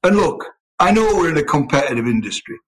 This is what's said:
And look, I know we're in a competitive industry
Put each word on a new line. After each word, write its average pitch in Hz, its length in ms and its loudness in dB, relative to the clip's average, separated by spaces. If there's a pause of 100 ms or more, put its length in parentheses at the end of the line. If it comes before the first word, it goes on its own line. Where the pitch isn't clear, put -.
And 196 120 4
look, 196 300 -2 (340)
I 185 120 4
know 214 240 2
we're 175 140 2
in 156 80 -2
a 143 60 0
competitive 139 640 -2
industry 104 480 -4 (120)